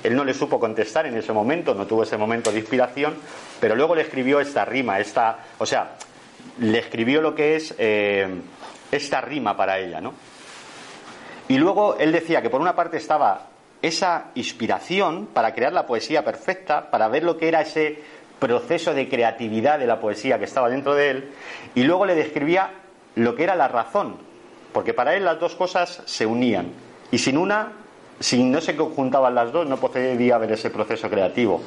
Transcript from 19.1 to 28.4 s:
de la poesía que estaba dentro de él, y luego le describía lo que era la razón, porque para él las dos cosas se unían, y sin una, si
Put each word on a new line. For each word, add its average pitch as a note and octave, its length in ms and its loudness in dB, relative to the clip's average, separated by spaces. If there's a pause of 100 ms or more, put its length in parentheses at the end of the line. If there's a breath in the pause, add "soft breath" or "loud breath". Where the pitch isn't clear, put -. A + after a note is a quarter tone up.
de B2+ 80 0
la A2+ 140 2
poesía A2+ 380 0
que G2+ 80 -2
estaba B2 240 0
dentro C#3 240 0
de C#3+ 160 4
él, C3+ 180 -6 (460 loud breath)
y B2 80 4
luego F3+ 240 4
le F3+ 80 2
describía D#3 560 0 (440)
lo A#2 220 2
que D#3 80 0
era F#3+ 100 2
la C#3+ 140 2
razón, A#2 480 -2 (560)
porque A2+ 220 0
para C3+ 200 2
él G3 120 0
las E3 120 2
dos E3+ 160 -2
cosas F3+ 520 -2
se - 180 -4
unían, A2 480 0 (380)
y A#2+ 80 2
sin - 180 2
una, G#3 360 0 (460)
si - 240 2